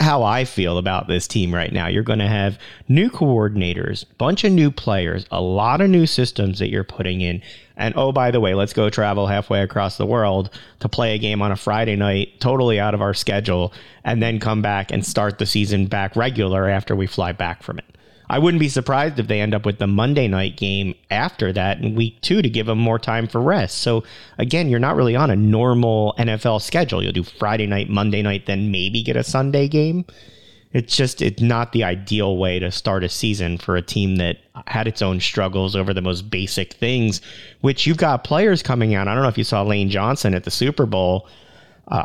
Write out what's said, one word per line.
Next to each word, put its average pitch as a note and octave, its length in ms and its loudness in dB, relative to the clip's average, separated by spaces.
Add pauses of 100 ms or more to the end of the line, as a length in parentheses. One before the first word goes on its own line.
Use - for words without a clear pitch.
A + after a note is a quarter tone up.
how D3 240 4
I A#2 200 2
feel F2 340 0
about F#2 300 -2
this F2 200 0
team F#2 260 0
right F2 180 -2
now. F2+ 160 -2
You're F#2+ 160 0
gonna G#2+ 240 0
have G2+ 300 0 (300)
new F3 220 4
coordinators, G#2 920 0 (140)
bunch D#3 260 0
of G#3+ 80 4
new D#3 200 6
players, F#2 580 -2
a F2 100 -2
lot G#2 400 0
of G3 100 4
new F3 160 6
systems G#2 520 0
that G2+ 100 -2
you're G2 160 -2
putting F#2 360 -4
in. F2 220 -2 (340)
And, G#2+ 200 -2
oh, C3+ 160 2
by B2+ 200 2
the A#2+ 80 2
way, F#2+ 140 2
let's G2 180 0
go G#2+ 180 2
travel G2+ 380 0
halfway G2 340 0
across G2 360 -2
the G2+ 80 0
world G2+ 440 0 (300)
to - 80 -4
play A2+ 260 0
a G#2+ 40 -2
game G#2+ 240 -2
on G2+ 100 0
a F#2+ 40 0
Friday G#2+ 400 0
night, G2+ 440 0
totally B2+ 400 2
out G#2 140 0
of G2+ 80 -2
our G2+ 120 0
schedule, F#2+ 580 -2 (320)
and A#2 180 0
then A2+ 180 0
come G#2+ 220 0
back G2+ 300 -2
and G2 140 -2
start G#2 320 -2
the A2 80 0
season G2+ 400 0
back G2 300 -4
regular G#2+ 520 0
after G2 280 0
we F#2+ 100 0
fly F2+ 260 -4
back E2+ 300 -6
from - 160 -12
it. - 60 -16 (460)
I B2 80 0
wouldn't E3 220 4
be D3+ 80 2
surprised C#3 500 0
if A2 80 -2
they G#2+ 140 0
end G#2 140 0
up G#2 100 -2
with G#2 140 -2
the G2+ 80 0
Monday A#2+ 420 2
night F#2+ 300 -2
game G2 360 -2 (160)
after G#2 440 -2
that G2 260 -2
in G#2+ 140 -2
week A2+ 260 -2
two G#3 220 2
to C3 80 0
give A2 160 -2
them A2+ 100 0
more A2+ 220 2
time A2+ 280 -2
for A#2 140 -2
rest. C#3 380 0
So, A#2 260 0 (320)
again, D3+ 320 0
you're A#2+ 100 2
not C#3 180 0
really B2 200 4
on D3 140 2
a G2 60 4
normal A2 840 4
N A#2 100 0
F A2 160 -4
L A2 160 2
schedule. C3+ 420 -2
You'll F#2+ 100 -2
do F2+ 100 0
Friday G#2+ 440 -2
night, G2+ 220 0
Monday G2+ 320 2
night, G2+ 240 -2
then G2+ 260 -2
maybe G2 320 -2
get B2 140 -2
a B2 80 0
Sunday C#3 420 0
game. D#3 380 0 (720)
It's B2 200 -2
just, C3 280 0
it's A2+ 180 -2
not A#2 320 2
the A#2 120 2
ideal G2 520 -2
way F2+ 220 0
to F2+ 120 -2
start F#2+ 320 -2
a F2+ 60 -2
season F#2 480 -2
for F2 200 -2
a F2 60 0
team F#2+ 340 0
that F2 200 0 (300)
had A2 200 -4
its A2 140 -4
own F#2 200 0
struggles F#2+ 540 -2
over F#2+ 200 -2
the F#2+ 80 -2
most F#2 260 -4
basic G2 460 -6
things, A#2 480 -2 (400)
which C3+ 240 0
you've D#3+ 100 2
got D#3 280 2
players F3+ 380 2
coming A2 320 2
out. G2 140 0
I G2+ 60 0
don't B2+ 80 2
know C3 80 2
if G#2+ 80 -4
you G2+ 60 -2
saw G2+ 180 0
Lane G2+ 260 0
Johnson G2+ 460 0
at F2+ 100 -2
the - 60 -6
Super C#3 340 0
Bowl. F#2+ 420 0 (640)
Uh, D#2+ 140 0